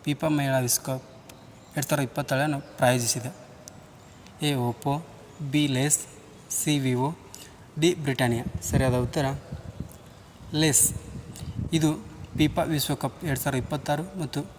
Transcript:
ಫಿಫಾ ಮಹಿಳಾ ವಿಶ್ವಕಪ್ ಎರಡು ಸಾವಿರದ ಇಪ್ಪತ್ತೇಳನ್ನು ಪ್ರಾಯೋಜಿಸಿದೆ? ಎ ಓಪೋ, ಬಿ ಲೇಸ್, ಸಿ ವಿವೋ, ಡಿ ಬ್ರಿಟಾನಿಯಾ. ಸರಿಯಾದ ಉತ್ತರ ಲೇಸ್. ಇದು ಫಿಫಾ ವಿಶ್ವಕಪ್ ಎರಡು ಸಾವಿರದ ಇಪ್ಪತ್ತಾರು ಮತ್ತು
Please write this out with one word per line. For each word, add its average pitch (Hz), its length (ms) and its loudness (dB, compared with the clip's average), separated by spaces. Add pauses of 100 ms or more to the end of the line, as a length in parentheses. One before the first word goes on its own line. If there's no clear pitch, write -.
ಫಿಫಾ 147 240 -2 (100)
ಮಹಿಳಾ 135 280 2
ವಿಶ್ವಕಪ್ 131 400 -2 (680)
ಎರಡು 143 140 -2
ಸಾವಿರದ 143 200 2
ಇಪ್ಪತ್ತೇಳನ್ನು 139 500 0 (180)
ಪ್ರಾಯೋಜಿಸಿದೆ? 123 540 2 (1160)
ಎ - 20 4 (160)
ಓಪೋ, 139 260 -2 (580)
ಬಿ 147 120 6 (120)
ಲೇಸ್, 139 240 4 (580)
ಸಿ 151 160 2 (120)
ವಿವೋ, 127 240 2 (720)
ಡಿ 165 80 8 (140)
ಬ್ರಿಟಾನಿಯಾ. 123 420 2 (240)
ಸರಿಯಾದ 127 380 4
ಉತ್ತರ 143 180 0 (1400)
ಲೇಸ್. 151 240 6 (920)
ಇದು 156 140 4 (460)
ಫಿಫಾ 156 260 4 (120)
ವಿಶ್ವಕಪ್ 139 420 -2 (120)
ಎರಡು 135 140 0
ಸಾವಿರದ 131 200 0
ಇಪ್ಪತ್ತಾರು 156 420 -2 (160)
ಮತ್ತು 143 200 -4 (180)